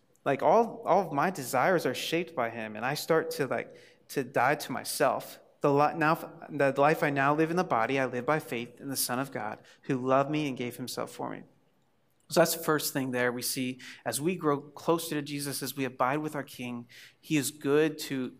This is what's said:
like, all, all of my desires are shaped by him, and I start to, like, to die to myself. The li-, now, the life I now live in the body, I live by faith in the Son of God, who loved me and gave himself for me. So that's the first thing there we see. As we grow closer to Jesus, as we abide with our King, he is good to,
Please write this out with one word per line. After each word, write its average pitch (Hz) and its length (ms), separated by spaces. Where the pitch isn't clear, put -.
like, 135 180
all, 196 420
all 175 220
of 151 60
my 147 180
desires 139 560
are - 80
shaped - 400
by 120 160
him, 110 240
and 107 100
I 135 100
start 160 380
to, 143 140
like, 117 260
to 139 160
die 131 320
to 147 160
myself. 117 640
The 147 120
li-, 143 240
now, 160 220
the 139 260
life 151 280
I 151 60
now 139 220
live 160 200
in 170 40
the 185 60
body, 135 380
I 131 60
live 120 200
by 151 140
faith 120 400
in 139 80
the 135 80
Son 123 240
of 139 100
God, 110 280
who 139 140
loved 131 320
me 151 200
and 127 80
gave 123 200
himself 120 360
for 131 180
me. 104 120
So - 120
that's 160 160
the - 80
first 151 280
thing 131 200
there 123 180
we 123 120
see. 127 360
As 120 160
we 170 140
grow 151 240
closer 165 560
to 151 80
Jesus, 143 400
as 123 140
we 139 80
abide 127 340
with 151 160
our 143 80
King, 123 440
he - 160
is 139 160
good 151 480
to, 131 400